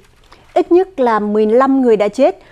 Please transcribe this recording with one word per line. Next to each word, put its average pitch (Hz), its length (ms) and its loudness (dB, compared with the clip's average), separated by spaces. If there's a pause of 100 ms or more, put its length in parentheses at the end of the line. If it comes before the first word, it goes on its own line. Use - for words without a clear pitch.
(540)
Ít - 180 -2
nhất 370 280 0
là 233 180 -2
mười 208 280 -2
lăm 269 360 0
người 233 140 2
đã 208 120 -2
chết 285 300 -2 (140)